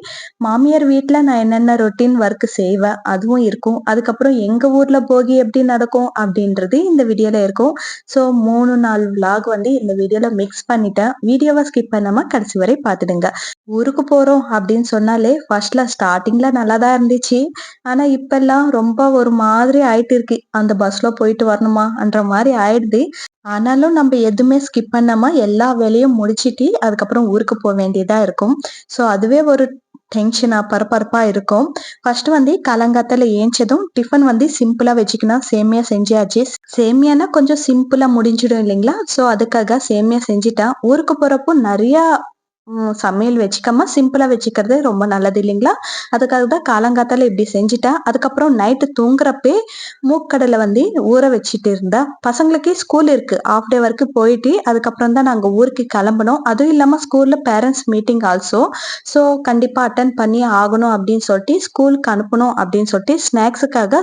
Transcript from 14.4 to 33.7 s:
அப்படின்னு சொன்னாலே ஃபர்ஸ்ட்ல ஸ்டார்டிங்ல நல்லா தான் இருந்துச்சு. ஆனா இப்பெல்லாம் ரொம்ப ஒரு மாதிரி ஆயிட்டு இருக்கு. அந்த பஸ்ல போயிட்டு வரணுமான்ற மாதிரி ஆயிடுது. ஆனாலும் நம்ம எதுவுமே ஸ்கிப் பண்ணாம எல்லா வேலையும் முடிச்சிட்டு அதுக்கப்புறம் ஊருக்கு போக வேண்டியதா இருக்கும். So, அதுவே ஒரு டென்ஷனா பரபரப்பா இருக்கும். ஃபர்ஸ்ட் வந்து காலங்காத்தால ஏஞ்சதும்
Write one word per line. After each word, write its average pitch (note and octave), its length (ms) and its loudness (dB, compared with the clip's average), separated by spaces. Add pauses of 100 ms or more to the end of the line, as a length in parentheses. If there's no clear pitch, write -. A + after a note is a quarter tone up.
அப்படின்னு A3 440 -2
சொன்னாலே A3+ 420 2 (120)
ஃபர்ஸ்ட்ல A3 460 -2
ஸ்டார்டிங்ல G#3 560 0
நல்லா A3+ 260 0
தான் B3 200 2
இருந்துச்சு. B3 440 0 (420)
ஆனா C4 220 -2
இப்பெல்லாம் C4+ 640 0
ரொம்ப A#3 420 0
ஒரு B3 200 2
மாதிரி A#3 500 2
ஆயிட்டு A#3 340 2
இருக்கு. A#3 360 -2
அந்த G#3+ 240 0
பஸ்ல G3 400 -2
போயிட்டு A3 320 0
வரணுமான்ற G#3+ 800 0
மாதிரி A3 320 0
ஆயிடுது. A3 460 0 (460)
ஆனாலும் B3+ 440 0
நம்ம C#4 240 2
எதுவுமே B3 420 2
ஸ்கிப் A#3+ 380 -4
பண்ணாம A#3 360 2
எல்லா A#3 400 2
வேலையும் A#3 420 2
முடிச்சிட்டு A#3 680 0
அதுக்கப்புறம் G#3+ 400 -2
ஊருக்கு A3 360 0
போக G3 260 -2
வேண்டியதா F#3+ 400 0
இருக்கும். G3+ 300 0 (340)
So, - 200 -4
அதுவே A3 360 2
ஒரு C#4 220 2 (520)
டென்ஷனா A3+ 420 0 (120)
பரபரப்பா G#3+ 500 -2
இருக்கும். G#3 520 0 (300)
ஃபர்ஸ்ட் A#3+ 260 -4
வந்து D4+ 400 2
காலங்காத்தால A#3+ 600 0 (140)
ஏஞ்சதும் A#3+ 420 0 (100)